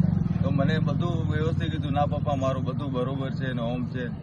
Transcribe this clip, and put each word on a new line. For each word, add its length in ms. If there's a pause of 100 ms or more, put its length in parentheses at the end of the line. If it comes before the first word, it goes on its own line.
(420)
તો 80
મને 280
બધું 540
વ્યવસ્થિત 400
કીધું, 200
"ના 140
પપ્પા, 280
મારું 300
બધું 280
બરોબર 380
છે 220
ને 100
ઓમ 260
છે." 200 (140)